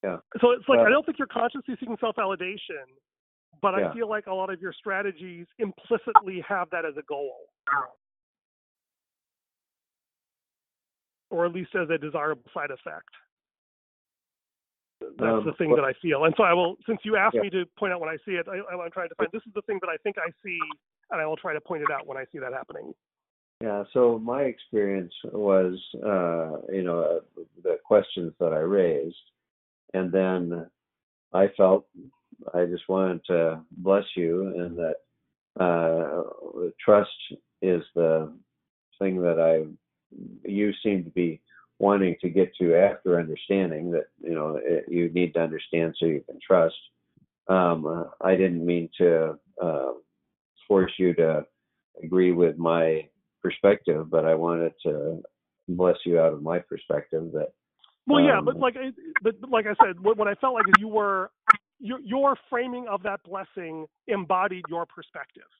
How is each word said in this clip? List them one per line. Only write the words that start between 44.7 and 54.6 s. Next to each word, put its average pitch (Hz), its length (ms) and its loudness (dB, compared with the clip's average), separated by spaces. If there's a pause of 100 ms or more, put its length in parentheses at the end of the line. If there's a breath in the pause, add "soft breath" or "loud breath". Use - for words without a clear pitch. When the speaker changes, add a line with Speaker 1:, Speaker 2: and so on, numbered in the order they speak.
Speaker 1:
you 85 220 0
need 87 240 0
to 85 60 2
understand 82 580 -2
so 85 80 0
you 76 160 0
can - 180 -16
trust. 85 360 4 (720)
Um, 85 600 0 (120)
I 95 140 4
didn't 87 280 0
mean 85 240 0 (100)
to, 82 400 4 (220)
uh, 73 320 -2 (760)
force 95 320 4
you 90 160 4
to 80 300 2 (580)
agree 90 300 4
with 85 260 4
my 82 500 2 (340)
perspective, 82 680 0
but 80 160 2
I 80 80 4
wanted 82 480 0